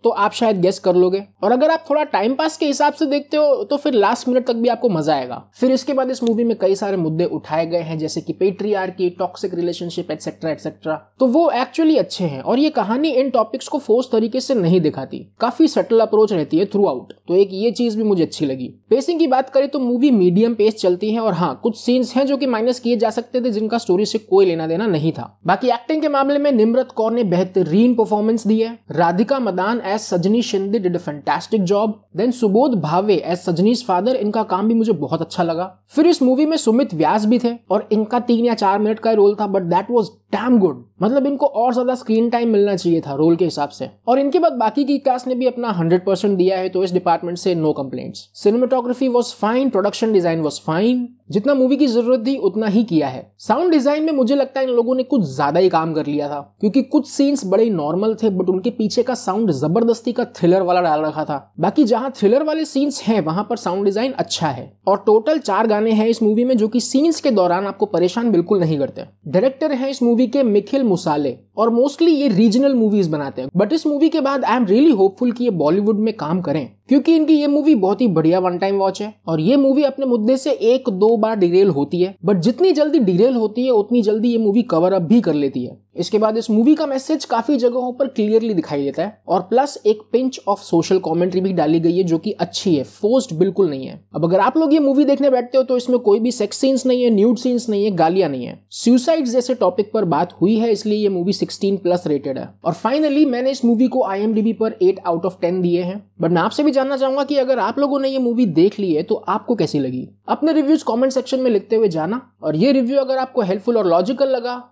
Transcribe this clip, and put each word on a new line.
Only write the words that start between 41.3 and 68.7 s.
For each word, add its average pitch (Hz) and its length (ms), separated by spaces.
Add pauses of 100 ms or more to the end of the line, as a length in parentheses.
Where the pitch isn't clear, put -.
और 240 280
ज्यादा 254 200
स्क्रीन 233 360
टाइम 233 180
मिलना 202 280
चाहिए 170 240
था 143 140
रोल 165 220
के 180 80
हिसाब 147 240
से। - 200 (200)
और 254 100
इनके 277 200
बाद 330 140
बाकी 233 320
की 277 140
कास्ट 254 280
ने 254 80
भी 247 120
अपना 240 260
हंड्रेड 175 340
परसेंट 196 320
दिया 185 200
है, 185 100
तो 180 160
इस 180 80
डिपार्टमेंट 175 460
से 180 160
no 156 240
complaints। 131 460 (180)
Cinematography 247 680
was 240 260
fine, 247 340
production 202 460
design 165 260
was 147 220
fine, 233 420 (240)
जितना 233 240
मूवी 262 220
की 285 100
जरूरत 233 400
थी 269 120
उतना 208 280
ही 208 180
किया 151 240
है। - 300
साउंड 320 320
डिजाइन 294 340
में 320 80
मुझे 262 220
लगता 269 260
है 262 60
इन 254 60
लोगों 240 220
ने 254 80
कुछ 254 200 (140)
ज्यादा 147 240
ही 185 80
काम 165 260
कर 147 120
लिया 147 220
था, 143 120 (200)
क्योंकि 214 220
कुछ - 260
सीन्स 277 380
बड़े 202 180
ही 233 60
नॉर्मल 180 440
थे, 220 160
but 180 180
उनके 190 220
पीछे 220 320
का 247 120
साउंड 208 360
जबरदस्ती 220 600
का 165 120 (120)
थ्रिलर 180 260
वाला 180 180
डाल 156 200
रखा 151 240
था। 143 360
बाकी 202 240
जहां 233 260
थ्रिलर 247 320
वाले 311 220
सीन्स 277 380
हैं 214 180
वहां 165 240
पर 233 120
साउंड 190 280
डिजाइन 220 280
अच्छा 170 360
है। 123 240 (140)
और 196 200
टोटल 226 320
चार 220 280
गाने 220 260
हैं 214 160
इस 226 140
मूवी 214 220
में, 254 120
जो 214 120
कि 233 120
सीन्स 302 400
के 285 100
दौरान 185 360
आपको 196 200
परेशान 185 460
बिल्कुल 175 280
नहीं 160 180